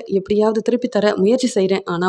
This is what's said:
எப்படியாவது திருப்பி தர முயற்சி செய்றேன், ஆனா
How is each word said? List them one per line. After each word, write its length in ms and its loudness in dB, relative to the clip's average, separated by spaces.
எப்படியாவது 560 0
திருப்பி 260 -2
தர 280 0
முயற்சி 340 2
செய்றேன், 340 0
ஆனா 240 -2